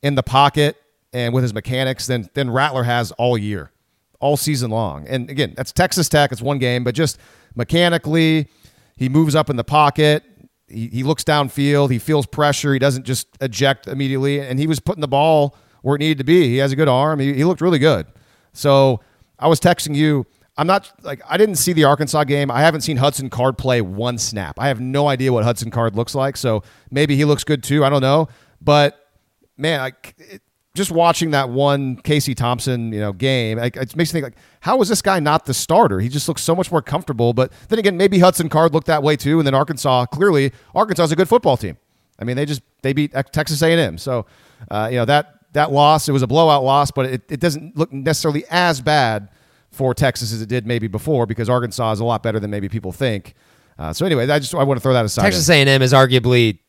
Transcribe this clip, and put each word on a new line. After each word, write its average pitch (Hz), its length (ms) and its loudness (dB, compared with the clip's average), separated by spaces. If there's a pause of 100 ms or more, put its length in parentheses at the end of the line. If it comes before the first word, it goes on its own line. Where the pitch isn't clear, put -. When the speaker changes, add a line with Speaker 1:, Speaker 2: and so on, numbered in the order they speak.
Speaker 1:
in 143 120 0
the 131 80 0
pocket 143 540 2 (360)
and 120 200 -4
with 127 100 0
his 113 120 -2
mechanics 127 520 -6
than, 120 280 -4
than 135 160 -2
Rattler 131 340 0
has 120 280 -2
all 120 260 0
year, 101 340 -8 (480)
all 143 160 0
season 127 340 -4
long. 85 360 -6
And 131 240 -8
again, 135 260 -6
that's 127 160 -10
Texas 180 360 -2
Tech. 143 240 2
It's 117 100 -10
one 139 160 -4
game, 123 260 -2
but 120 100 -4
just 151 240 -2 (360)
mechanically, 160 960 0 (480)
he 127 120 -2
moves 147 260 2
up 156 160 0
in 135 60 -2
the 117 80 -4
pocket. 151 600 2 (440)
He, 113 200 -10
he 123 140 -6
looks 147 220 -4
downfield. 143 680 0
He 123 80 0
feels 147 280 -2
pressure. 147 460 0
He 135 60 0
doesn't 131 260 0
just - 240 -6 (120)
eject 135 480 -2
immediately. 135 520 -2
And 131 180 -6
he 147 80 0
was 156 140 -2
putting 185 200 -6
the 147 80 -4
ball 143 480 2 (260)
where 143 140 0
it - 20 -6
needed 151 200 0
to 135 60 -6
be. 160 240 4
He 120 100 2
has 135 140 0
a 135 40 -4
good 151 120 2
arm. 143 320 2
He, 139 140 0
he 139 100 0
looked 175 160 0
really 165 200 2
good. 123 260 2 (460)
So 139 480 2 (380)
I 147 100 0
was 160 120 2
texting 165 340 0
you. 147 320 2 (300)
I'm 156 120 -2
not, 190 240 0 (100)
like, 143 260 -12
I 151 80 -2
didn't 208 200 2
see 175 160 0
the 156 120 2
Arkansas 143 400 2
game. 143 240 -2
I 131 120 -2
haven't 151 220 2
seen 156 140 -2
Hudson 135 320 0
Card 123 300 -2
play 123 220 0
one 107 380 -4
snap. 98 400 -8
I 123 100 -2
have 120 120 -4
no 139 280 0
idea 131 240 0
what 113 100 2
Hudson 113 280 -2
Card 113 260 -2
looks 117 180 -4
like. 135 220 -4
So 110 260 -2 (280)
maybe 143 260 0
he 143 80 2
looks 147 180 2
good 147 220 -2
too. 147 200 0
I 139 60 4
don't 143 120 2
know. 147 260 2 (320)
But 147 480 0 (480)
man, 147 240 -2
I, 131 120 -8 (260)
it, 104 240 -20 (340)
just 185 160 -4
watching 165 400 2
that 135 180 0
one 139 460 0
Casey 147 400 -2
Thompson, 120 560 -2
you 104 80 -6
know, 104 120 -4
game, 113 460 -2
I, 117 80 -2
it 123 300 -8
makes 160 180 -2
me 165 60 -2
think, 135 40 -6
like, 123 120 -14 (240)
how 247 200 0
is 190 80 2
this 214 140 -2
guy 190 180 0
not 151 240 0
the 131 100 -4
starter? 127 460 2
He 113 80 -2
just 135 200 -6
looks - 140 -6
so 165 120 0
much 180 160 -4
more 165 120 0
comfortable. 120 500 -2
But 127 200 0 (160)
then 220 120 -2
again, 196 160 2
maybe 190 240 4
Hudson 175 280 4
Card 156 240 2
looked 156 140 -2
that 151 160 0
way 151 140 2
too. 147 240 0
And 147 60 2
then 135 80 0
Arkansas, 135 520 0
clearly 143 460 0 (200)
Arkansas 196 300 0
is 156 100 2
a 160 40 0
good 175 120 2
football 170 280 2
team. - 220 -10 (420)
I - 40 -10
mean, 123 120 -4
they 143 100 -2
just, 143 160 -8 (200)
they 135 100 0
beat 147 200 -2 (200)
Texas 151 300 -4
A 165 100 4
and 165 80 4
M. 87 180 -2
So, 123 280 -4 (440)
uh, 107 180 -2
you 123 100 -2
know, 120 60 0
that, 143 360 0 (140)
that 147 180 2
loss, 147 360 4
it 147 40 0
was 135 100 2
a 127 60 -2
blowout 147 340 4
loss, 139 300 2
but 131 140 -2
it, 131 220 -6
it 143 120 -6
doesn't 156 360 -4
look 156 160 -4
necessarily 147 580 -2
as 170 300 0
bad 117 500 0 (400)
for 131 220 -2
Texas 120 400 -2
as 113 80 -8
it 110 80 -10
did 113 200 -4
maybe 117 180 -2
before, 117 400 -2
because 110 220 -6
Arkansas 120 440 -2
is 104 80 -4
a 117 40 -2
lot 117 180 -2
better 110 160 -2
than 104 100 -6
maybe 101 200 -6
people 98 240 -8
think. 110 420 -6 (420)
Uh, 80 160 -8
so 160 140 -4
anyway, 135 220 0
I 151 100 2
just, 139 160 -6
I 156 80 2
wanna 139 160 0
throw 131 140 0
that 123 120 2
aside. 107 180 -2
Speaker 2:
Texas 180 280 2
A 170 40 8
and 139 140 6
M 135 140 4
is 127 100 4
arguably 123 760 4